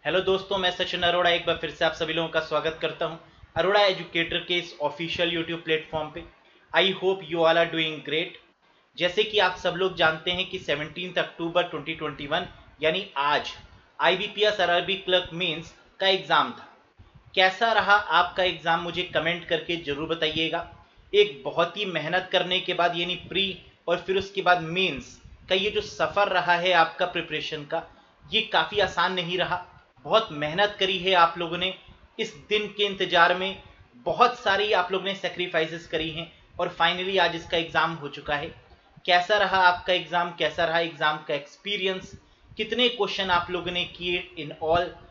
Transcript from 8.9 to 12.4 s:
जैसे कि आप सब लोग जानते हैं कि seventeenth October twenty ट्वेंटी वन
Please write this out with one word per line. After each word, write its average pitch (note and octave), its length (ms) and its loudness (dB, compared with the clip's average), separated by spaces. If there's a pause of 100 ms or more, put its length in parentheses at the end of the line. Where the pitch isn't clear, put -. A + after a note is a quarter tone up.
जैसे F3+ 260 0
कि G#3+ 160 2
आप F#3 180 2
सब F3+ 160 -2
लोग F3+ 240 0
जानते D#3+ 340 2
हैं F#3 180 -4
कि F#3 100 -8
seventeenth D#3+ 600 -6
October E3+ 440 0
twenty D#3+ 300 -6
ट्वेंटी D3+ 340 -8
वन F3 200 -2 (360)